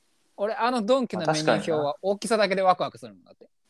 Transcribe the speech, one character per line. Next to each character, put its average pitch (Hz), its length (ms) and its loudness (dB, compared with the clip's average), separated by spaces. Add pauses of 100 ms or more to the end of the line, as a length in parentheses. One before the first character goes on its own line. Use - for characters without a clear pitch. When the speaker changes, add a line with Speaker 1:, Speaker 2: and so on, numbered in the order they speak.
(380)
Speaker 1:
俺、 208 160 -4
あ 226 160 -2
の 254 140 0
ド 254 160 2
ン 240 80 -2
キ - 80 -8
の 175 100 -4
メ 156 80 2
ニ 156 60 -2
ュ 156 40 -4
ー 139 100 4
表 170 180 -2
は 156 60 0
Speaker 2:
ま 147 120 0
あ、 147 40 -4
確 - 80 -18
か 185 60 -6
に 202 40 2
な。 - 20 -2
Speaker 1:
大 202 40 -4
き 202 100 -8
さ 226 100 2
だ 202 120 2
け 190 60 -2
で 190 60 0
ワ 185 140 6
ク 175 80 -4
ワ 135 80 -4
ク - 60 -20
す 123 100 -18
る 104 60 -20
も 92 80 -20
ん - 20 -20
だ - 80 -20
っ - 40 -20
て。 - 140 -20 (200)